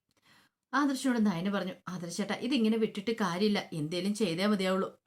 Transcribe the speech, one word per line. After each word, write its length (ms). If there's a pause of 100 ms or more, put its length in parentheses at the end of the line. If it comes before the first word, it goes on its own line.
(720)
ആദർശിനോട് 540
നയന 240
പറഞ്ഞു, 220 (160)
"ആദർശ് 280
ചേട്ടാ, 180
ഇതിങ്ങനെ 420
വിട്ടിട്ട് 340
കാര്യമില്ല, 640
എന്തേലും 420
ചെയ്തേ 320
മതിയാവുള്ളൂ." 600